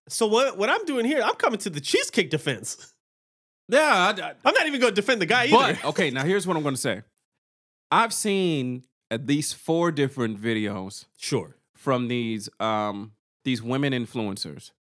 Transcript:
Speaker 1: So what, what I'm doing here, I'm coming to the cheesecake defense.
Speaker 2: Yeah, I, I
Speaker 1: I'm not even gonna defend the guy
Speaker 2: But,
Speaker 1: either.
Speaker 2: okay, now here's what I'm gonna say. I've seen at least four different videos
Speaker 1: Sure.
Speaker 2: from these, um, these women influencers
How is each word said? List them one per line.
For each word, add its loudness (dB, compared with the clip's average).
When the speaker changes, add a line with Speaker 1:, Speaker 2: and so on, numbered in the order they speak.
Speaker 1:
So 0
what, 4
what 0
I'm 0
doing -2
here, 2
I'm 2
coming 0
to -6
the -8
cheesecake 0
defense. -6
Speaker 2:
Yeah, 4
I, -8
I -8
Speaker 1:
I'm 4
not 4
even -2
gonna 4
defend 2
the 0
guy 2
Speaker 2:
But, 8
Speaker 1:
either. -4
Speaker 2:
okay, 0
now -4
here's 0
what 0
I'm -2
gonna -2
say. -4
I've 4
seen 0
at -6
least 0
four 0
different -2
videos -4
Speaker 1:
Sure. -6
Speaker 2:
from -2
these, -4
um, -4
these -2
women -2
influencers -8